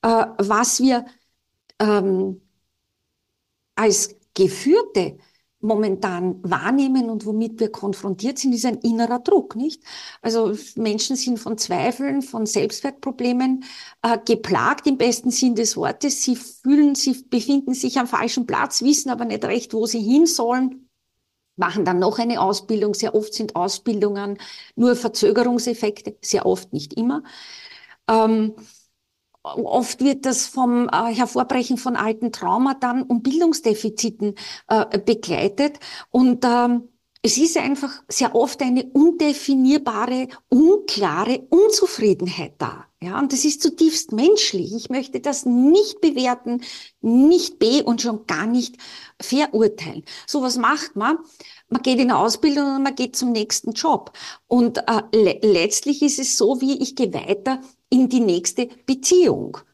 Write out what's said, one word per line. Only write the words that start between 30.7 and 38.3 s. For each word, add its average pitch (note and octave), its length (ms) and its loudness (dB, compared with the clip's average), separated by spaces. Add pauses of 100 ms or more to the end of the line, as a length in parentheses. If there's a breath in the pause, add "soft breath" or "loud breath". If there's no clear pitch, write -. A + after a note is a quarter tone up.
äh, A3+ 240 -2
Hervorbrechen B3 640 -2
von A#3+ 200 -4
alten A3 340 -2
Trauma A3+ 440 0
dann B3+ 280 -2
und A#3 220 -2
Bildungsdefiziten, A3+ 1120 -2 (320 loud breath)
äh, G#3+ 320 0
begleitet. A3+ 800 -2 (300 loud breath)
Und, B3 340 2
ähm, A#3+ 440 2 (340)
es A#3 160 0
ist E4 180 2
einfach C#4 520 -4
sehr - 260 -2